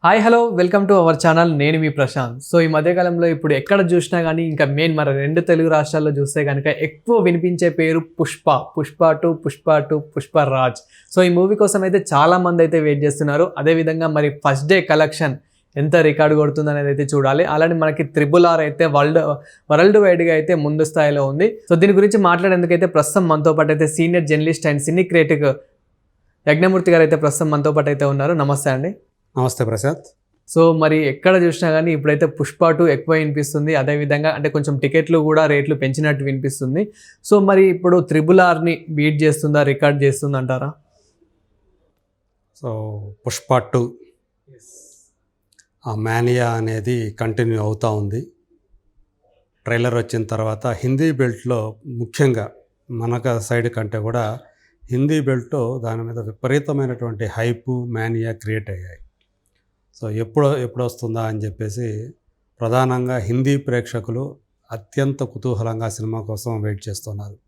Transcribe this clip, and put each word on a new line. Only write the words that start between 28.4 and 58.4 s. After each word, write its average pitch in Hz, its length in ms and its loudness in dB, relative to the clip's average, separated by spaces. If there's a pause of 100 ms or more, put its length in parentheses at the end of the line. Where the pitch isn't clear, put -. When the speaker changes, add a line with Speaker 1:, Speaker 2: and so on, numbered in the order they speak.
Speaker 1:
అండి. 139 260 -4 (420)
Speaker 2:
నమస్తే 127 260 -2
ప్రశాంత్. 113 400 -4 (540)
Speaker 1:
So, 165 200 4
మరి 156 280 2
ఎక్కడ 180 360 2
చూసినా 170 280 0
కానీ 160 220 0
ఇప్పుడైతే 151 340 0
పుష్ప 156 440 0
టూ 165 160 2
ఎక్కువ 156 280 0
వినిపిస్తుంది. 151 600 -2
అదేవిధంగా 147 600 0
అంటే 147 140 -2
కొంచెం 147 300 -2
టికెట్లు 160 400 2
కూడా 156 280 4
రేట్లు 143 280 0
పెంచినట్టు 135 500 -2
వినిపిస్తుంది. 135 680 -4 (400)
So, 208 60 6
మరి 196 280 6
ఇప్పుడు 180 340 2
త్రిబుల్ 160 400 4
ఆర్ని 170 500 0
బీట్ 151 320 0
చేస్తుందా, 147 400 2
రికార్డు 139 400 0
చేస్తుంది 139 340 0
అంటారా? 131 360 -6 (1900)
Speaker 2:
So, 123 60 -8 (560)
పుష్ప 123 320 -2
టూ, 120 400 -4 (1900)
ఆ 113 80 -8
మానియా 120 560 0
అనేది 110 600 -4
కంటిన్యూ 113 480 -4
అవుతా 107 300 -4
ఉంది. 104 400 -6 (1300)
ట్రైలర్ 117 300 -2
వచ్చిన 113 300 -4
తర్వాత 110 420 -6
హిందీ 135 460 -2
బెల్ట్‌లో 120 640 -4 (100)
ముఖ్యంగా 120 640 -2 (400)
మనక 117 480 -4
సైడ్ 117 300 -2
కంటే 110 300 -8
కూడా 113 400 -6 (520)
హిందీ 143 300 0
బెల్ట్‌లో 131 640 -4
దాని 113 180 -6
మీద 117 160 -10
విపరీతమైనటువంటి 123 1040 -6
హైప్, 117 440 -4
మానియా 117 640 -6
క్రియేట్ 107 380 -8